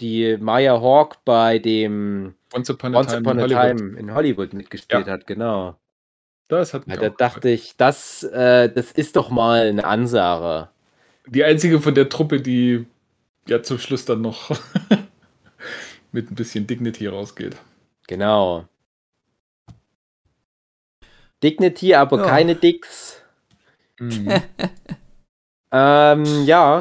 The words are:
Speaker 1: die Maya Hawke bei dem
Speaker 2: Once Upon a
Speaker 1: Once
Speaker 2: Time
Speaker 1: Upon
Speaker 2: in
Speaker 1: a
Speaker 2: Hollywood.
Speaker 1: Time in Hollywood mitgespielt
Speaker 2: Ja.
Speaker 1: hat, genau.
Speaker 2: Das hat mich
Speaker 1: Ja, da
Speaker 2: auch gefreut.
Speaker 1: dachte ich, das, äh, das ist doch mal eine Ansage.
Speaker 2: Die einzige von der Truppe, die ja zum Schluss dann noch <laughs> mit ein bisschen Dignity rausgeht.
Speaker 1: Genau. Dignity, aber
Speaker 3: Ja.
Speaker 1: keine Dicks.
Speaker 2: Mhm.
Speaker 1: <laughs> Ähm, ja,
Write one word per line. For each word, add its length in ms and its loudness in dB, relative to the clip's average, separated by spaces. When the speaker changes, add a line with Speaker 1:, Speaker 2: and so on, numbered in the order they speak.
Speaker 1:
die 380 -2
Maya 420 2
Hawke 440 2
bei 340 2
dem 760 -4
Speaker 2:
Once 160 -4
Upon 240 -8
a 60 4
Speaker 1:
Once 120 0
Speaker 2:
Time 80 -4
Speaker 1:
Upon 180 0
Speaker 2:
in 60 0
Speaker 1:
a 60 2
Speaker 2:
Hollywood. 180 2
Speaker 1:
Time 220 -10
in 140 -12
Hollywood 400 -2
mitgespielt 520 -6
Speaker 2:
Ja. 80 -8
Speaker 1:
hat, 120 -12
genau. 500 -6
Speaker 2:
Das 260 -2
hat 120 -12
mich 100 -8
Speaker 1:
Ja, 60 -12
da 60 0
Speaker 2:
auch 80 -8
gefreut. 40 -6
Speaker 1:
dachte 140 -2
ich, 260 -4
das, 480 0
äh, 480 4
das 200 -6
ist 240 -4
doch 140 0
mal 380 2
eine 160 -2
Ansage. 840 -2
Speaker 2:
Die 180 0
einzige 360 2
von 140 0
der 140 4
Truppe, 320 -2
die 460 0
ja 140 0
zum 160 -6
Schluss 260 -6
dann 180 -2
noch 280 -8
<laughs> 1600 -6
mit 180 -8
ein 40 -14
bisschen 320 -8
Dignity 400 -8
rausgeht. 500 -12
Speaker 1:
Genau. 600 0
Dignity, 520 2
aber 240 4
Speaker 3:
Ja. 80 0
Speaker 1:
keine 300 4
Dicks. 680 -2
Speaker 2:
Mhm. 380 -6
Speaker 1:
<laughs> 40 2
Ähm, 520 6
ja, 360 6